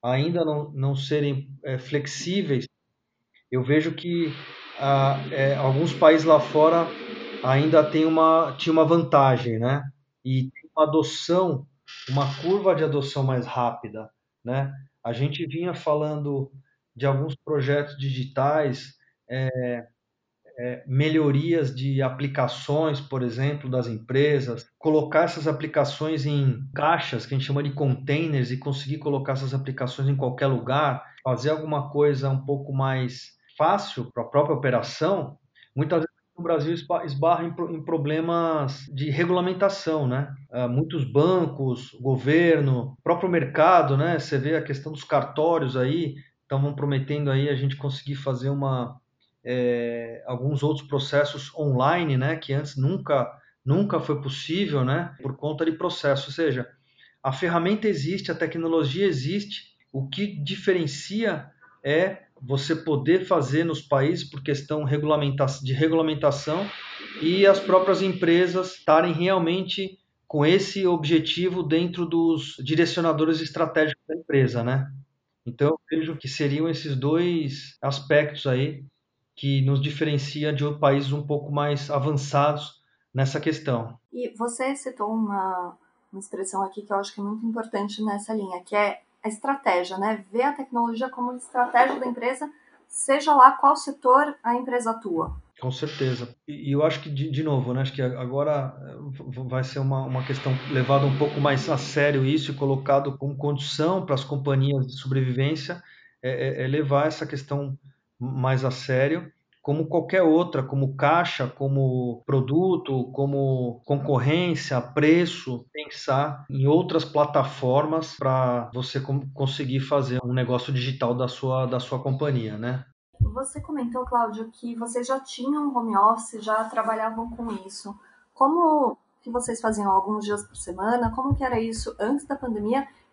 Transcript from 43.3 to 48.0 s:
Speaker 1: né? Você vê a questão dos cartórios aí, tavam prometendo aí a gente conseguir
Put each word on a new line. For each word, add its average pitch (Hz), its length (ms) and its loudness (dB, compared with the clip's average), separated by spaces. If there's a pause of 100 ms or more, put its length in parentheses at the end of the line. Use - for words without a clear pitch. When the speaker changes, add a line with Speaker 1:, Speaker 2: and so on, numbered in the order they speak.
Speaker 1:
né? 160 240 2
Você 143 180 -2
vê 147 180 0
a 151 60 0
questão 147 300 -8
dos 143 120 -12
cartórios 147 760 0
aí, 139 380 0 (320)
tavam 139 260 0
prometendo 143 580 -2
aí 139 180 2
a 139 60 2
gente 135 220 -2
conseguir 139 380 -6